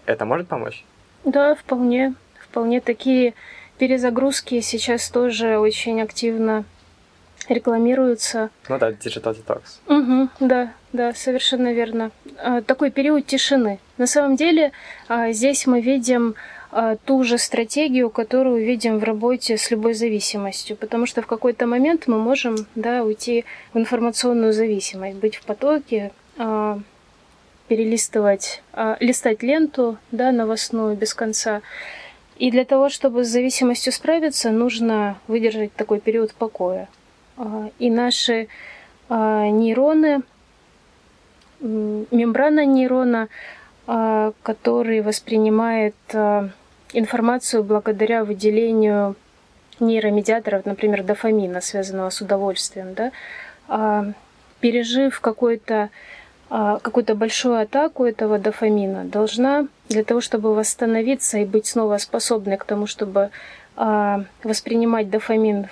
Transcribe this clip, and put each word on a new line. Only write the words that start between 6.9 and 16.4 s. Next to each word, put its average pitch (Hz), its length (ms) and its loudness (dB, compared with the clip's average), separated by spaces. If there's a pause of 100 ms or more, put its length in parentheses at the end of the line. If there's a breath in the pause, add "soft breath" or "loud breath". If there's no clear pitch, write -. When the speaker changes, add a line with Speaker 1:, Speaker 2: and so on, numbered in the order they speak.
Speaker 2:
рекламируются. 240 1000 2 (200)
Speaker 1:
Ну 131 80 -2
да, 120 140 2
digital 110 440 -6
detox. 110 260 -6 (260)
Speaker 2:
Мгм, 262 420 4 (100)
да, 247 320 2 (220)
да, 240 200 -2
совершенно 247 600 -2
верно. 226 380 -2 (260)
А, 240 240 0
такой 262 280 2
период 285 360 0
тишины. 247 540 0 (180)
На 247 100 0
самом 277 300 2
деле, 311 340 4 (380 loud breath)
а, 233 240 0
здесь 262 340 0
мы 247 140 4
видим, 240 540 2 (360 loud breath)